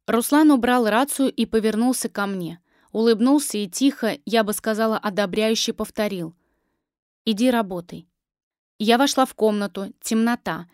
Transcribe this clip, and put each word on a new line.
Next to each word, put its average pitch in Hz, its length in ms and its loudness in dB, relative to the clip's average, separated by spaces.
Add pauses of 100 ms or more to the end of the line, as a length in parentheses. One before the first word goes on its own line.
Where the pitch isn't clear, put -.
Руслан 285 440 4
убрал 247 380 2
рацию 262 420 0
и 226 140 -2
повернулся 220 640 0
ко 202 160 -6
мне. 175 340 -8 (320)
Улыбнулся 233 680 2
и 208 80 -4
тихо, 247 580 -2
я 226 180 0
бы 214 100 -4
сказала, 220 440 -2
одобряюще 208 760 -2
повторил: 202 640 -6 (880)
"Иди 220 260 0
работай". 180 560 -6 (720)
Я 226 180 4
вошла 269 280 2
в - 100 -6
комнату, 202 680 -2
темнота. 220 720 -2